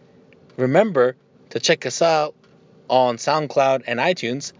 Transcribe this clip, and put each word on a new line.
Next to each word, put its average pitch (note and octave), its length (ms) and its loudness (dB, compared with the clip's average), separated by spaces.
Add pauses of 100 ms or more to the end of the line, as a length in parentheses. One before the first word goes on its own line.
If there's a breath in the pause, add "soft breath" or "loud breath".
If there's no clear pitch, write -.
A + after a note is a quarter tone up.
(580 soft breath)
Remember C3+ 580 2 (360)
to A#2 80 -6
check - 260 0
us B2+ 160 -6
out D#3 320 0 (560)
on B2 280 2
SoundCloud C3+ 680 0
and A#2 140 -4
iTunes. C#3 600 -4